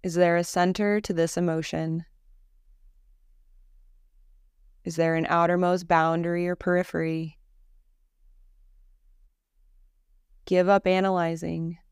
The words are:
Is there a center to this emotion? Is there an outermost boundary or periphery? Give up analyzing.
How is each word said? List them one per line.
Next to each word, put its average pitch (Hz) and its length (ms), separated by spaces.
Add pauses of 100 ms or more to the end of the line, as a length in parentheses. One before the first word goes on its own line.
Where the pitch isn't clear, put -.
Is 180 120
there 170 240
a 175 80
center 202 560
to 214 100
this 165 240
emotion? 160 680 (2750)
Is 165 100
there 165 200
an 160 100
outermost 175 640
boundary 170 580
or 180 80
periphery? 165 840 (3000)
Give 180 240
up 196 180
analyzing. 170 920 (120)